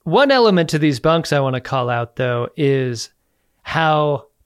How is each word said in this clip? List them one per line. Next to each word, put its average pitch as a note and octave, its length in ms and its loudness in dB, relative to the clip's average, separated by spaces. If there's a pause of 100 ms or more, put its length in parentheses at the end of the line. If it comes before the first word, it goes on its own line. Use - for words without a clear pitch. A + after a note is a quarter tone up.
One A#3+ 280 2
element G#3 400 4
to D#3+ 80 -2
these D3 220 0
bunks D#3+ 320 0
I C#3+ 80 0
wanna C3 220 -4
call B2 260 -4
out, A#2+ 280 -6
though, B2 380 -4
is C3 540 -2 (540)
how D3+ 640 -2 (200)